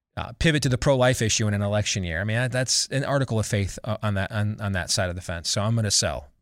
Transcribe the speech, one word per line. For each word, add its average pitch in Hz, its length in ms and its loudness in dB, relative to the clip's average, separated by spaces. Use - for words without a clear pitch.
uh, - 220 -8
pivot 151 240 4
to 139 60 2
the 123 80 2
pro-life 127 440 4
issue 110 260 2
in 104 60 2
an 101 80 0
election 101 420 0
year. 85 160 -2
I 95 40 -2
mean, 107 140 -2
that, 123 140 -2
that's 127 360 0
an 139 180 -2
article 131 340 0
of 101 60 0
faith, 101 380 0
uh, 107 180 -4
on 104 140 0
that, 95 160 -2
on, 104 280 -2
on 104 140 -2
that 90 160 -2
side 92 200 0
of 87 60 -6
the 92 60 -8
fence. 85 280 -6
So 107 120 0
I'm 113 140 0
gonna 107 160 0
sell. 73 360 0